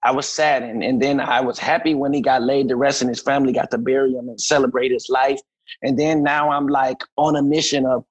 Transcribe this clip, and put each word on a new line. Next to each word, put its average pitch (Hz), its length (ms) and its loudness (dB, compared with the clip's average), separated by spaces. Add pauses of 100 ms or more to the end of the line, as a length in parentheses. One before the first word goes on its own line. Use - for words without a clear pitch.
I 123 100 2
was 139 160 -2
saddened, 123 560 -2
and 127 180 0
then 139 180 0
I 127 220 0
was 123 180 -4
happy 160 340 0
when 139 180 -2
he 143 100 0
got 127 200 2
laid 135 280 2
to 127 60 0
rest 135 260 0
and 123 80 0
his 117 120 -6
family 139 320 0
got 117 180 -2
to 123 60 -2
bury 131 360 0
him 123 140 -8
and 113 140 -12
celebrate 131 500 2
his 123 180 -4
life. 131 300 2 (440)
And 135 160 0
then 151 240 2
now 147 260 2
I'm, 143 180 0
like, 135 360 0 (140)
on 151 180 2
a 143 80 2
mission 143 420 0
of 127 260 0